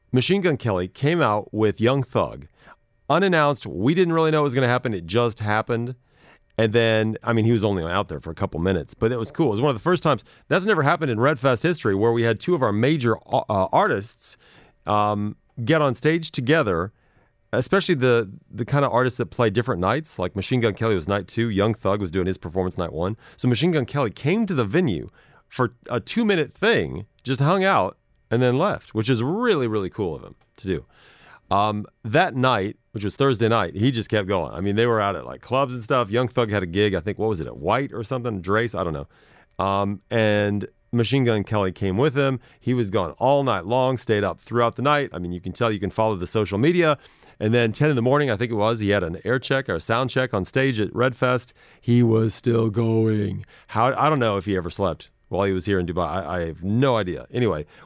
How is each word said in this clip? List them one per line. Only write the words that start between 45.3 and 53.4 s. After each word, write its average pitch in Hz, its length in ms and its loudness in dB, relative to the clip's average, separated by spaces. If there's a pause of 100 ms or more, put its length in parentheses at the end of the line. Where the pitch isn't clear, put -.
you 90 100 -10
can 92 100 -8
tell, 117 180 0
you 104 100 -4
can 95 100 -4
follow 110 260 0
the 87 100 -6
social 101 300 -2
media. 156 400 2 (420)
And 110 140 0
then 117 200 2
ten 151 180 2
in 143 60 0
the 151 60 0
morning, 139 280 2
I 104 60 0
think 113 140 -4
it 117 40 -4
was, 110 260 0
he 101 100 0
had 101 120 2
an 85 200 -6
air 123 160 -2
check 135 300 -2
or 98 60 -2
a 80 60 -4
sound 120 280 -2
check 131 240 -2
on 92 140 -2
stage 131 340 0
at 101 140 -2
Red 123 220 0
Fest. 127 360 -2 (300)
He 120 200 4
was 113 300 4
still 113 380 0
going. 107 720 0 (240)